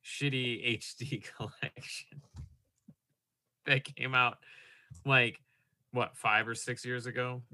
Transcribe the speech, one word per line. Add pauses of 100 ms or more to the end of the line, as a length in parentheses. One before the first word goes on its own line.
shitty
<laughs>
H
D
collection (1200)
<laughs>
that
came
out, (680)
like, (520)
what,
five
or
six
years
ago? (120)